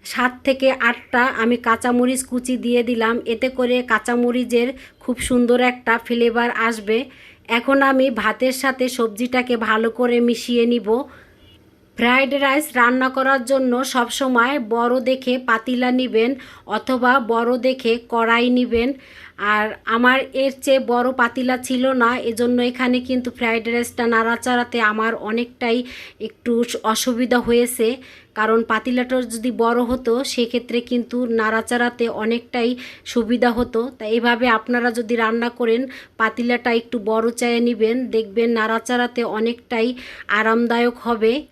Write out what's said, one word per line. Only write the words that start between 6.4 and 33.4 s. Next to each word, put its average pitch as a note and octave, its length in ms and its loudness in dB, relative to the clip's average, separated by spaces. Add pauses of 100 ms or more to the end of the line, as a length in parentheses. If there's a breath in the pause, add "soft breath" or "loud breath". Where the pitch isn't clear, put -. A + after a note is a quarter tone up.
আসবে। A3 380 -2 (520 loud breath)
এখন C4+ 340 2
আমি C4+ 280 4
ভাতের A3 440 -2
সাথে C4 340 -2
সবজিটাকে B3 680 -2
ভালো A3+ 340 0
করে A#3+ 300 2
মিশিয়ে A#3+ 440 2
নিব। A#3 220 0 (1080 loud breath)
ফ্রাইড B3 380 2
রাইস C#4 380 0
রান্না B3+ 360 2
করার C4 360 0
জন্য C4 280 2 (120)
সবসময় B3+ 680 0 (140)
বড় A#3+ 320 2
দেখে C4 320 -2 (120)
পাতিলা B3 460 0
নিবেন A#3+ 400 0 (360 loud breath)
অথবা B3 440 0 (160)
বড় A#3 300 0
দেখে B3 360 0 (160)
কড়াই A#3 400 2
নিবেন। A#3+ 400 2 (560 loud breath)
আর G#3+ 200 2 (200)
আমার B3 340 4 (140)
এর C4 280 0
চেয়ে C4 260 4
বড় A#3+ 260 2
পাতিলা B3+ 440 0
ছিল B3+ 260 -2 (100)
না, A#3+ 160 4 (120)
এজন্য A#3+ 400 0
এখানে B3 400 0
কিন্তু B3+ 300 -4
ফ্রাইড A3+ 360 -2
রাইসটা A#3+ 400 -4
নাড়াচাড়াতে A#3 760 0
আমার A3 400 0
অনেকটাই A#3 560 -2 (440 loud breath)
একটু A3 300 -8 (320)
অসুবিধা A#3+ 560 0
হয়েছে, A#3+ 480 2 (480 loud breath)
কারণ A3 280 2
পাতিলাটা B3 520 -2 (100)
যদি A3+ 320 -4
বড় A#3 260 2
হতো A#3+ 300 -2 (120)
সেক্ষেত্রে A#3+ 560 -2
কিন্তু A#3+ 360 -4 (140)
নাড়াচাড়াতে A3+ 720 0 (100)
অনেকটাই A#3 540 -2 (360 loud breath)
সুবিধা A#3+ 460 0